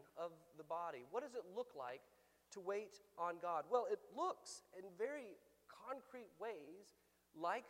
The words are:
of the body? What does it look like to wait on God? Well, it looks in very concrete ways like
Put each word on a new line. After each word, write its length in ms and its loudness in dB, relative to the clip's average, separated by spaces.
of 140 -2
the 60 -8
body? 480 -2
What 120 2
does 120 -6
it 80 -2
look 220 -2
like 240 -2
to 80 -8
wait 420 0
on 240 2
God? 280 2
Well, 200 8
it 100 4
looks 480 2
in 80 -6
very 400 0
concrete 640 -6
ways 540 -4
like 340 4